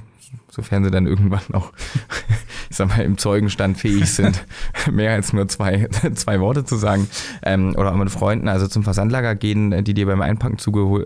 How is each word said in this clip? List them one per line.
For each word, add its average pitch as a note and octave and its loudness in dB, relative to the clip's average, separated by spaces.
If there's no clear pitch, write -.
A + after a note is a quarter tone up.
sofern G2+ -2
sie F#2+ 2
dann F#2 4
irgendwann G2 2
auch, F#2 -2
<laughs> - -4
ich - -10
sag F#2+ 0
mal, G#2+ 2
im F#2+ 0
Zeugenstand G2+ 0
fähig G2+ 0
sind, G2 0
<laughs> - -4
mehr G#2+ 2
als G#2 -2
nur G2 2
zwei, G2 0
<laughs> D3+ 0
zwei G2+ 0
Worte B2 0
zu A#2+ -4
sagen, G2+ 2
ähm, F#2+ 2
oder G2 2
auch F2+ 0
mit G2 0
Freunden, G2+ -2
also F#2+ 2
zum G#2 0
Versandlager A2 0
gehen, G#2 0
äh, G2 2
die G#2 0
dir G2+ 0
beim G2 2
Einpacken G#2+ 0
zugeho-, G2+ 0